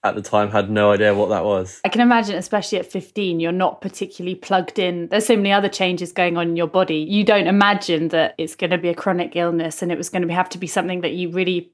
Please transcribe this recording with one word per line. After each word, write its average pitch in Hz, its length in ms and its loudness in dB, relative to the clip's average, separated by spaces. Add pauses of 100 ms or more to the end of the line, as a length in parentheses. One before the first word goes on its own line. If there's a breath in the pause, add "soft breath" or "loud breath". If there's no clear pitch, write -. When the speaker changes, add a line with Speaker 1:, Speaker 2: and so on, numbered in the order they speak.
Speaker 1:
at 101 120 0
the 104 80 -6
time 104 280 0
had 104 200 0
no 104 220 4
idea 104 220 4
what 101 140 2
that 95 160 0
was. 95 400 -2
Speaker 2:
I 196 60 0
can 220 100 0
imagine, 233 360 2
especially 196 420 -4
at 175 120 -8
fifteen, 185 480 -4
you're 165 140 -2
not 185 300 -2
particularly 185 540 -8
plugged 185 420 -2
in. 175 300 -2
There's 208 180 0
so 233 100 4
many 196 160 2
other 202 160 2
changes 180 420 -2
going 175 280 0
on 170 100 0
in 165 80 -2
your 170 120 0
body. 165 320 2
You 196 220 0
don't 202 240 4
imagine 196 640 4
that 160 300 2
it's 156 160 -6
gonna 175 240 -2
be 170 100 -2
a 170 60 0
chronic 175 420 -2
illness 170 460 -2
and 170 100 -2
it 165 60 -4
was 170 100 -8
gonna 180 180 -2
be, 170 60 -4
have 185 160 0
to 185 100 -12
be 180 80 -6
something 180 360 -4
that 156 100 -2
you 180 160 -6
really 175 460 -2